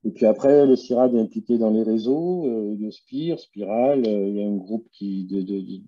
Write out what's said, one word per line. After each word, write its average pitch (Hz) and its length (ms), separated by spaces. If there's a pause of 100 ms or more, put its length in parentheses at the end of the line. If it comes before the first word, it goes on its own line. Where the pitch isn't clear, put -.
Et 107 60
puis - 140
après, 139 400
le 131 120
cirad 123 360
est 117 60
impliqué 113 380
dans 110 140
les 110 120
réseaux, 143 600
euh, 110 280
il 104 120
y - 20
a 107 40
Spire, 156 460
Spiral, 117 720
euh, 101 220
il 104 80
y 101 40
a 104 60
un 104 80
groupe 104 380
qui, 95 320
de, 95 160
de, 98 180
de, 95 280